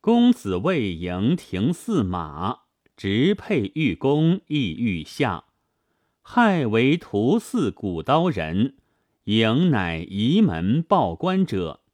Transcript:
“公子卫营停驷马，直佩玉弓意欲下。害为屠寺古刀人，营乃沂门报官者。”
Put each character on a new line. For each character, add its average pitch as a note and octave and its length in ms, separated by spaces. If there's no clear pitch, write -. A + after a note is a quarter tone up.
“公 A#3+ 300
子 F#2+ 260
卫 A2+ 360
营 F2+ 420
停 A#2+ 380
驷 F3+ 300
马， F2 560
直 A#2 380
佩 C#3 400
玉 D3 220
弓 D#3 520
意 C3+ 260
欲 F2+ 300
下。 G#2+ 420
害 F#3+ 460
为 A#2+ 280
屠 C#3 440
寺 E3 320
古 E2+ 320
刀 E3 260
人， G2+ 460
营 A2+ 480
乃 E2+ 300
沂 A#2 420
门 G#2+ 400
报 A2 320
官 F#3 280
者。” F2+ 380